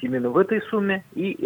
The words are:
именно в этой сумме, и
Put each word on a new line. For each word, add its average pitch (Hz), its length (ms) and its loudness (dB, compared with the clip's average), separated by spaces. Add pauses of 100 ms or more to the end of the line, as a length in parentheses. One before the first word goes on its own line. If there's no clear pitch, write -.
именно 123 260 -2
в 123 80 0
этой 196 260 4
сумме, 196 400 -2 (120)
и 190 180 -2 (140)